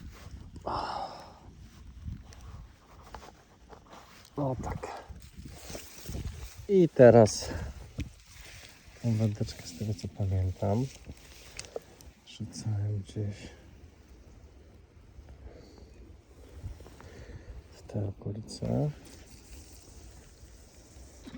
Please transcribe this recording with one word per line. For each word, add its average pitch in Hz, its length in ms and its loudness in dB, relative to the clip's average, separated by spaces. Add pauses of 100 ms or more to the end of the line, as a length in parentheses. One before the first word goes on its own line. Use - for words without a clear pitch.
(4000)
O 135 260 0
tak. - 420 -6 (1600)
I 185 200 10
teraz 117 600 12 (1500)
tą 120 100 2
wędeczkę, 110 540 0
z - 120 -12
tego 107 160 0
co - 140 -6
pamiętam, 98 760 2 (1400)
rzucałem 107 720 -4
gdzieś 101 380 -4 (4000)
w - 120 -20
te 104 260 -4
okolice. 110 840 -2 (2500)